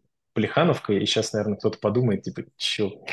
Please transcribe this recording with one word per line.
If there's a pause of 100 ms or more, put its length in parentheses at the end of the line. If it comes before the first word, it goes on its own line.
(340)
Плехановкой,
и
щас,
наверное,
кто-то
подумает,
типа, (140)
«Че (200)